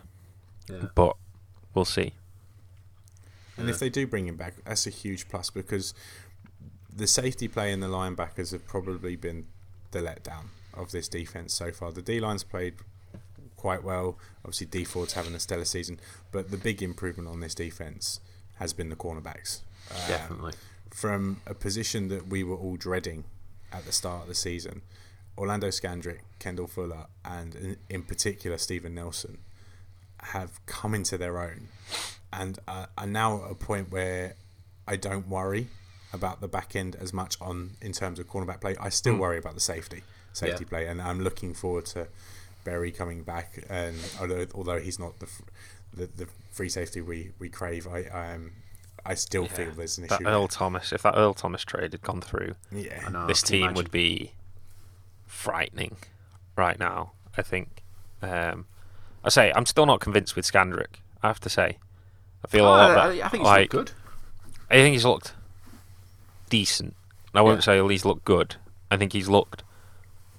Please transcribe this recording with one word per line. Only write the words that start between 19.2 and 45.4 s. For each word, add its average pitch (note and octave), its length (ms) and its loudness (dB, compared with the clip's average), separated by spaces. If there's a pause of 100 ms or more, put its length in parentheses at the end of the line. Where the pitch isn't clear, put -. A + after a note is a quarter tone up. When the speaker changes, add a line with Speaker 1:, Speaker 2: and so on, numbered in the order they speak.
Speaker 3:
Um, F#2 60 -10 (120)
Speaker 1:
Definitely. E2 440 -6 (380)
Speaker 3:
from G2 560 -2
a G2+ 80 -8
position G#2 540 -4
that F#2 200 -6
we F#2+ 160 -2
were F2+ 120 -4
all F2+ 200 -6
dreading F2 480 -4 (480)
at F#2 120 -10
the - 80 -12
start F2+ 300 -2
of E2+ 60 -14
the F2 60 -8
season, F2 480 -6 (560)
Orlando G2+ 300 -2
Scandrick, F2 520 -6 (180)
Kendall F2+ 280 -6
Fuller, E2 400 -8 (180)
and F2 300 -10
in, F#2+ 220 -8 (120)
in F#2 140 -8
particular F#2 560 -4
Steven E2+ 360 -6
Nelson E2+ 440 -10 (800)
have - 480 -10
come - 280 -4
into G2 240 -2
their F2 220 -4
own F2 280 -10 (640)
and, F#2+ 260 -6 (100)
uh, F#2 180 -8 (100)
are G2+ 100 -6
now G#2+ 380 0
at G2 60 -8
a F#2+ 40 -8
point G2 360 -4
where F#2 440 -2 (520)
I G2 100 -4
don't G2 320 -4
worry G2 400 -2 (440)
about - 280 -6
the G2 80 -6
back - 280 -6
end F#2 200 -4
as F2+ 160 -10
much F#2 280 -4
on, F2+ 300 -8 (100)
in G#2 120 -8
terms F2+ 260 -6
of F2 100 -10
cornerback F#2 320 -8
play. F#2+ 180 -4
I F#2+ 120 -6
still A#2+ 240 2
Speaker 1:
Hmm. G2+ 60 0
Speaker 3:
worry F2 180 0
about D#2+ 160 -8
the E2 60 -6
safety, F2 440 -6 (300)
safety F2 300 -4
Speaker 1:
Yeah. - 40 -12
Speaker 3:
play, E2 180 -2
and E2+ 160 -4
I'm F2+ 220 -4
looking F2+ 300 -4
forward F2 320 -4
to E2 220 -8 (560)
Berry F2 280 -4
coming E2+ 320 -6
back. E2+ 440 -8
And F2 280 -4 (240)
although, F2+ 340 -2
although F2 240 -2
he's F2 200 -6
not F2 200 -10
the F2 80 -14
f-, - 160 -14 (520)